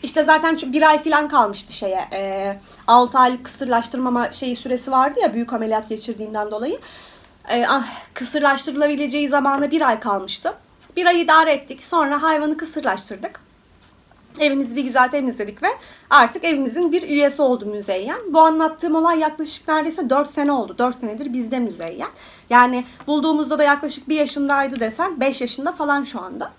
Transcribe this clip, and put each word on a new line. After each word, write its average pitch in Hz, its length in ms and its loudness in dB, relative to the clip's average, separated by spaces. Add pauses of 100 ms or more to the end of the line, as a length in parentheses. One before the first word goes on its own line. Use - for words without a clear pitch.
İşte 294 220 0
zaten 311 300 4
ço-, 269 180 -6
bir 302 100 2
ay 311 200 6
falan 302 260 0
kalmıştı 233 440 0
şeye. 185 400 -6
E, 196 440 -6 (300)
altı 247 320 6
aylık 254 260 4
kısırlaştırmama 247 880 -2
şeyi, 247 240 -6
süresi 254 340 -6
vardı 269 320 2
ya 247 120 0
büyük 233 180 -4
ameliyat 220 360 -4
geçirdiğinden 214 600 -8
dolayı. 254 280 -6 (720)
E, 240 200 0
ah, 262 180 0 (280)
kısırlaştırılabileceği 285 1120 0
zamana 277 420 0
bir 302 180 2
ay 220 120 0
kalmıştı. 202 540 -4 (420)
Bir 349 100 0
ay 349 140 4
idare 320 320 4
ettik. 277 300 -6
Sonra 294 400 0
hayvanı 302 340 0
kısırlaştırdık. 269 840 -6 (1000)
Evimizi 277 380 0
bir 277 80 -2
güzel 254 240 2
temizledik 240 540 -6
ve 359 60 0 (420)
artık 269 340 6
evimizin 294 480 0
bir 349 100 0
üyesi 285 400 2
oldu 247 240 2
Müzeyyen. 208 520 -6 (100)
Bu 320 120 4
anlattığım 320 540 4
olay 320 240 2
yaklaşık 311 500 -4
neredeyse 311 420 -2
dört 285 200 2
sene 285 220 0
oldu. 214 260 -2
Dört 247 220 -2
senedir 240 320 -8
bizde 247 260 -4
Müzeyyen. 175 500 -6 (420)
Yani 247 340 4 (220)
bulduğumuzda 302 520 0
da 302 40 4
yaklaşık 285 460 0
bir 311 80 0
yaşındaydı 277 640 -2
desen, 277 400 -4
beş 262 200 0
yaşında 269 320 -6
falan 285 320 -2
şu 233 160 -10
anda. 180 380 -10